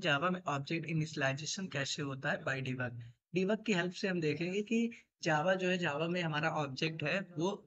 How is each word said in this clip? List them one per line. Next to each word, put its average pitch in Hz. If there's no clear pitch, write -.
Java 156
में 180
ऑब्जेक्ट 156
इनिशियलाइजेशन 151
कैसे 139
होता 139
है 156
by 143
debug। 127
Debug 196
की 220
हेल्प 180
से -
हम 180
देखेंगे 170
कि 226
Java 165
जो 185
है, 185
Java 160
में 180
हमारा 156
ऑब्जेक्ट 151
है, 160
वो 175